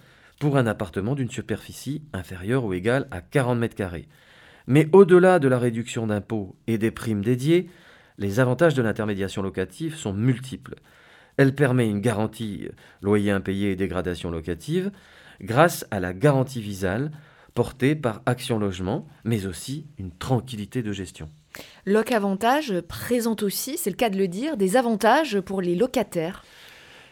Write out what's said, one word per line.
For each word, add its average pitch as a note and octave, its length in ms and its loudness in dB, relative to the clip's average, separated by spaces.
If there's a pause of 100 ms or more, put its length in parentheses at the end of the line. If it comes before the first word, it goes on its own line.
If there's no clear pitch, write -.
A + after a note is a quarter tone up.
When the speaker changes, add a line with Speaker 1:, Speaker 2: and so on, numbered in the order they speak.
(380)
Speaker 1:
pour C#3+ 180 2
un B2+ 120 4
appartement G#2 480 -4
d'une C3 120 -4
superficie A2+ 760 -8 (100)
inférieure G2 520 -4
ou G2 100 -2
égale A2+ 360 0
à F2+ 100 -10
quarante B2 380 0
mètres A#2 160 -2
carrés. F2 320 -6 (640)
Mais D3+ 240 6
au-delà F3+ 480 10
de C3+ 80 4
la B2+ 100 4
réduction A#2 480 -2
d'impôt G#2 480 -4 (140)
et A2+ 100 0
des G#2+ 140 0
primes G#2+ 320 -2
dédiées, C#3+ 440 2 (500)
les G2+ 200 -2
avantages B2+ 360 4
de B2+ 80 2
l'intermédiation G2+ 600 -2
locative F#2+ 540 -6
sont A2 160 -6
multiples. A2+ 640 -2 (640)
Elle C3+ 160 4
permet B2+ 340 2
une G2+ 140 -2
garantie G#2 640 -4 (320)
loyer G2+ 300 2
impayé G2 400 0
et F#2 60 -2
dégradation F2+ 540 -4
locative F2+ 600 -4 (480)
grâce C3+ 500 2
à G#2+ 80 -2
la F2+ 140 -4
garantie B2+ 480 2
visale G2+ 500 -4 (440)
portée B2+ 400 0
par B2 320 -4
Action B2 320 -2
Logement, G2 480 -2 (180)
mais G#2+ 220 0
aussi C3 400 -8 (100)
une F#2 140 -10
tranquillité A2+ 720 -4
de G#2+ 100 -4
gestion. F2+ 380 -10 (560)
Speaker 2:
Loc G#3+ 260 2
Avantage A3 680 0
présente A3+ 600 -4
aussi, A#3 360 -4
c'est - 100 -4
le F#3 80 -4
cas A#3 140 0
de F#3+ 80 -4
le G3 100 2
dire, A#3+ 300 -6
des F#3+ 180 2
avantages A#3 640 2
pour F#3+ 220 -4
les F3 120 0
locataires. F#3+ 680 -2 (680)